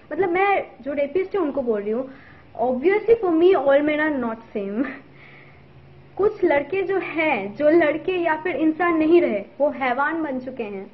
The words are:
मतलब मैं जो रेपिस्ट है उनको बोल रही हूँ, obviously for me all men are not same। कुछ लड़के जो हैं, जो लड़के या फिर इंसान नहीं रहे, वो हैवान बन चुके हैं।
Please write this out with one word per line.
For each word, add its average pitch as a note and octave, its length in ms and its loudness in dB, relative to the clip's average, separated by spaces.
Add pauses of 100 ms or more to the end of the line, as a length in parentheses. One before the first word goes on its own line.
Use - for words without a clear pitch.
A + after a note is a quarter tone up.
(120)
मतलब F4 180 0
मैं F#4+ 360 2 (160)
जो C#4 120 -8
रेपिस्ट C#4+ 420 -2
है G4 60 0
उनको C#4 200 -2
बोल A3 200 -2
रही G#3 100 -4
हूँ, C4 200 -4 (500)
obviously F#4 540 2
for F4+ 240 0
me F4+ 160 6
all C#4 260 4
men D4 180 0
are D4+ 240 -2
not A3+ 340 -8
same। G#3 280 -4 (1300)
कुछ G4+ 260 0
लड़के D#4 380 0
जो F#4 160 -2
हैं, C#4 580 -2
जो D4 140 2
लड़के D#4+ 420 2
या E4+ 240 0
फिर D#4+ 200 -4
इंसान D#4+ 420 0
नहीं D#4+ 240 4
रहे, A3 220 0 (160)
वो C#4+ 100 2
हैवान C#4 540 -2
बन C4+ 160 -4
चुके B3 240 -10
हैं। G3+ 300 -12